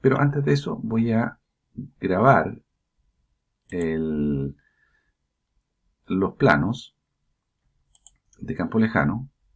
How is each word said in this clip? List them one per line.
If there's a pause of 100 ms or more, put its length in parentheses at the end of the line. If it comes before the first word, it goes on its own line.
Pero
antes
de
eso
voy
a (600)
grabar (1040)
el, (1500)
los
planos (1400)
de
campo
lejano. (260)